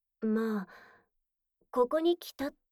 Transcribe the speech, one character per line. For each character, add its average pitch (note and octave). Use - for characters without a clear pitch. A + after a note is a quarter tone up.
ま A3
あ、 F#3
こ B3
こ D#4
に F4
来 -
た C4+
っ -